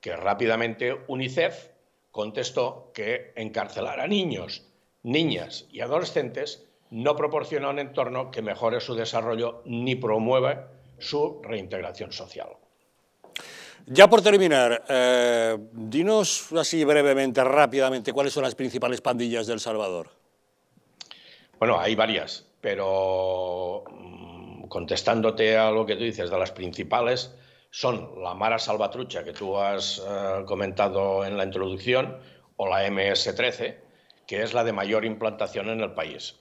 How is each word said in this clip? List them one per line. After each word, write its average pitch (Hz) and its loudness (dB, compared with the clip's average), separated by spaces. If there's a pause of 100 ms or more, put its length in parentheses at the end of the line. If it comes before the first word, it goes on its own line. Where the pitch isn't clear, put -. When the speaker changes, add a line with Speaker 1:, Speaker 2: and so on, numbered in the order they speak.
Speaker 1:
Que 87 -8
rápidamente 113 0 (120)
unicef 131 -2 (420)
contestó 123 -4
que 113 -6
encarcelar 110 -6
a 139 -2
niños, 160 -4 (360)
niñas 120 0
y - -12
adolescentes 135 -4 (240)
no 123 0
proporciona 147 -2
un 143 -2
entorno 131 -4
que 131 -8
mejore 110 0
su 123 -6
desarrollo 113 -2
ni 123 -2
promueva 127 0 (280)
su 147 -4
reintegración 92 -8
social. - -14 (1400)
Speaker 2:
Ya 185 12
por 214 8
terminar, 156 6
eh, 120 4 (140)
dinos 160 0
así 160 2
brevemente, 139 4
rápidamente, 131 4
¿cuáles 139 0
son 139 -2
las 131 -2
principales 123 -2
pandillas 117 -2
de 120 -2
El 107 -6
Salvador? 101 -4 (1500)
Speaker 1:
Bueno, 110 4
hay 107 0
varias, 107 -2 (140)
pero, 95 -2
mm, 90 -18
contestándote 110 2
a 110 4
lo 110 2
que 104 -2
tú 117 -4
dices, 104 -4
de 92 0
las 90 -2
principales 107 -2 (360)
son 92 -4
la 90 -6
Mara 110 0
Salvatrucha, 107 -4
que 85 -10
tú 98 -4
has, 98 -2
eh, 98 -4
comentado 98 0
en 101 -4
la 95 0
introducción, 98 -2 (380)
o 98 -2
la 98 2
M 98 0
S 95 0
trece, - -4 (460)
que 101 -4
es 113 -4
la 120 2
de 113 0
mayor 104 0
implantación 107 -4
en 113 -4
el 98 -4
país. - -8